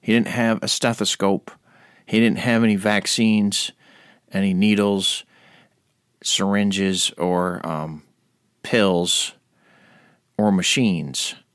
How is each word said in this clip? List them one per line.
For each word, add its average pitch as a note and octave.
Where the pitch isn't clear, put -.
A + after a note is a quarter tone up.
He A2
didn't A#2
have A2+
a G#2
stethoscope. -
He A2
didn't A2+
have A#2
any G#2+
vaccines, G#2
any F#2+
needles, G2+
syringes, G2
or, F2+
um, D#2
pills, F#2
or G#2
machines. F2+